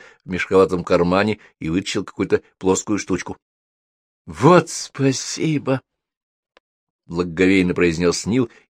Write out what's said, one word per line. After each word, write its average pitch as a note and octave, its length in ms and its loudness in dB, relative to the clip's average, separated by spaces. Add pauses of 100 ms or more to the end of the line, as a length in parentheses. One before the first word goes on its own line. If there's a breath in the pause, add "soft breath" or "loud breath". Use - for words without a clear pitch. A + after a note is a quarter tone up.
(260 soft breath)
в - 20 -18
мешковатом F#2 560 0
кармане F#2 540 0 (200 soft breath)
и D#2 120 -8
вытащил F#2+ 340 -4
какую-то G2 380 -2 (160)
плоскую F#2 400 0
штучку. - 400 -6 (880)
«Вот D3 420 4
спасибо!» — C3+ 1120 -4 (1300)
благоговейно F2+ 640 2
произнёс E2+ 540 0
Нил A#2+ 240 0 (200 soft breath)